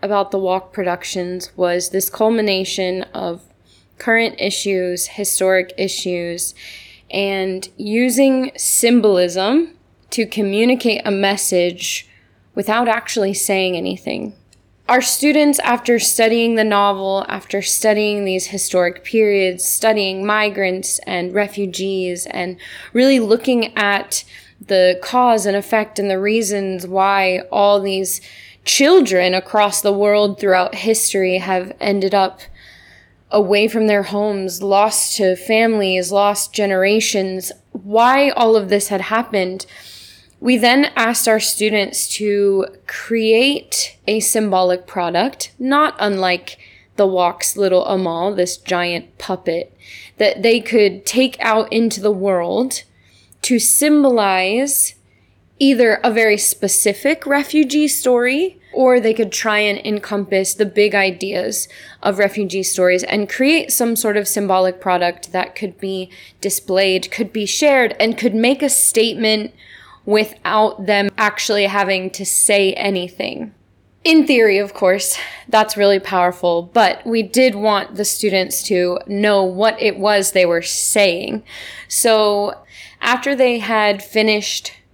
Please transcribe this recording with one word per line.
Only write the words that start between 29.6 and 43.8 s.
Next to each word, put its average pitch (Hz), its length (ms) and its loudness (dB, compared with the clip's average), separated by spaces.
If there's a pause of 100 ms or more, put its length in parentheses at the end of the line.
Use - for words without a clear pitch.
the 202 100 2
world 202 480 2
throughout 185 360 2
history 190 640 0
have 185 420 -4
ended 196 320 -2
up 190 280 0 (880)
away 208 380 2
from 220 200 0
their 202 160 2
homes, 196 600 -4
lost 202 540 0
to 185 180 2
families, 196 800 0
lost 202 400 0
generations, 196 1000 -2 (220)
why 240 560 2
all 226 260 2
of 196 140 0
this 202 180 0
had 190 140 -4
happened, 190 640 -4 (760)
we 247 160 2
then 247 300 4 (100)
asked 233 320 0
our 220 120 4
students 214 680 -2
to 107 580 0 (220)
create 226 1120 0 (100)